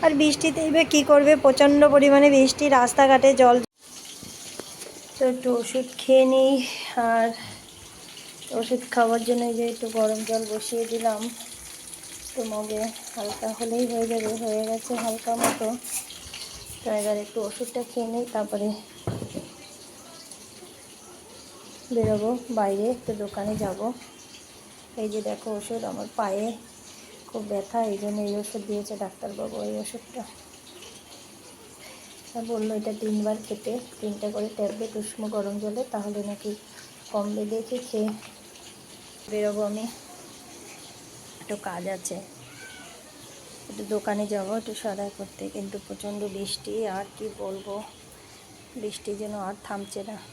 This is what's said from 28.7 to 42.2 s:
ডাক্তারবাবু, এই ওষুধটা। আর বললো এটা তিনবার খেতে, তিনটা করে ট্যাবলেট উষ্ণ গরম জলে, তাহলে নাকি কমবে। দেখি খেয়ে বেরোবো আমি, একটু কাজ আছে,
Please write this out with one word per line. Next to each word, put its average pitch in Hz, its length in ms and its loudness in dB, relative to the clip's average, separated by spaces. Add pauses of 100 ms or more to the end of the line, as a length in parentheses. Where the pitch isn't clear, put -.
ডাক্তারবাবু, 208 520 -10 (120)
এই 214 60 -4 (100)
ওষুধটা। 233 400 -12 (2000)
আর 233 160 -6
বললো 220 280 -2
এটা 214 140 -4 (100)
তিনবার 214 420 0
খেতে, 214 280 -6 (280)
তিনটা 208 320 -6
করে 208 140 -4 (100)
ট্যাবলেট 208 440 -4
উষ্ণ 214 200 -10 (140)
গরম 202 280 -4
জলে, 214 180 -6 (120)
তাহলে 208 260 -6 (100)
নাকি 208 220 -8 (600)
কমবে। 208 320 -4 (100)
দেখি 226 240 -6 (100)
খেয়ে 214 220 -2 (1200)
বেরোবো 208 380 -2
আমি, 214 160 -6 (1600)
একটু 208 140 -8 (120)
কাজ 180 160 -8 (120)
আছে, 180 220 -10 (1500)